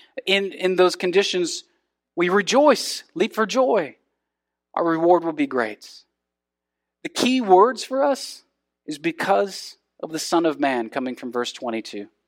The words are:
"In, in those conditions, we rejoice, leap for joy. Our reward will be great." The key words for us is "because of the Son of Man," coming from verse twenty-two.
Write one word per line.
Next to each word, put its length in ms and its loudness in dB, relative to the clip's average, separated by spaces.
"In, 280 0
in 240 -2
those 180 4
conditions, 720 -2
we 140 0
rejoice, 720 2
leap 200 -2
for 120 0
joy. 500 0
Our 100 -2
reward 400 4
will 80 -2
be 160 -2
great." 420 -4
The 60 -12
key 320 0
words 420 4
for 220 -2
us 400 -4
is 120 -10
"because 800 -4
of 120 -10
the 80 -6
Son 260 0
of 140 -2
Man," 300 -2
coming 260 -6
from 160 -12
verse 200 -4
twenty-two. 540 -8